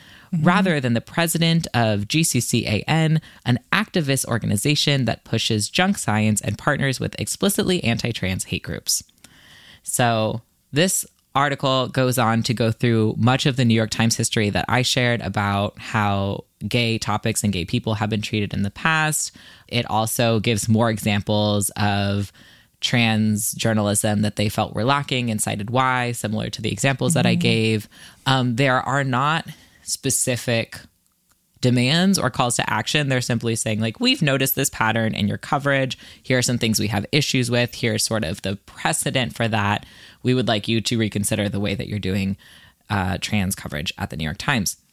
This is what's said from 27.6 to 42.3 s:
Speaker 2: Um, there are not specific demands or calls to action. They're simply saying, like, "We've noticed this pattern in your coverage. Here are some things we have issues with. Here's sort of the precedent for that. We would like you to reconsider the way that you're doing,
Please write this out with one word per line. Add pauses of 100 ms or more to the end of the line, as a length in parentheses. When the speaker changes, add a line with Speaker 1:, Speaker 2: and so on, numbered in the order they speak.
Speaker 2:
Um,
there
are
not (360)
specific (840)
demands
or
calls
to
action.
They're
simply
saying,
like,
"We've
noticed
this
pattern
in
your
coverage. (240)
Here
are
some
things
we
have
issues
with.
Here's
sort
of
the (100)
precedent
for
that. (360)
We
would
like
you
to
reconsider
the
way
that
you're
doing, (540)